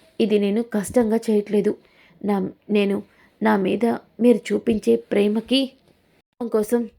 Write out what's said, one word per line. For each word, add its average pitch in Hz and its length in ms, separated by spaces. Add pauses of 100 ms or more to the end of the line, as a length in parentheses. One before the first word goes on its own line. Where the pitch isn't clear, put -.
(200)
ఇది 208 200
నేను 202 240
కష్టంగా 220 540
చేయట్లేదు. 208 560 (480)
నా, 202 160 (320)
నేను, 202 280 (440)
నా 214 140
మీద 196 300 (340)
మీరు 220 280
చూపించే 214 480 (160)
ప్రేమకి 220 500 (800)
కోసం 226 400 (180)